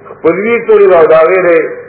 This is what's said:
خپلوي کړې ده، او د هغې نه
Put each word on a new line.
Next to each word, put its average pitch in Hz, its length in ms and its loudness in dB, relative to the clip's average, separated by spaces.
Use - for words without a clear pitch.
خپلوي 208 480 -4
کړې 208 300 2
ده، 180 100 2
او 156 80 2
د 160 80 2
هغې 165 260 2
نه 175 160 0